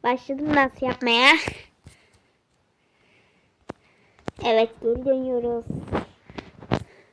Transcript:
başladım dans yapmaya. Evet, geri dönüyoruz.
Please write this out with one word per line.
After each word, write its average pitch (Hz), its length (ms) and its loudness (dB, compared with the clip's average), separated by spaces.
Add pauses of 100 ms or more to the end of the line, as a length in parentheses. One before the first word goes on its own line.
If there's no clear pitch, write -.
başladım 277 520 -2
dans 269 260 0
yapmaya. 254 540 4 (3000)
Evet, 226 240 4 (120)
geri 240 240 -2
dönüyoruz. 247 600 -2 (1500)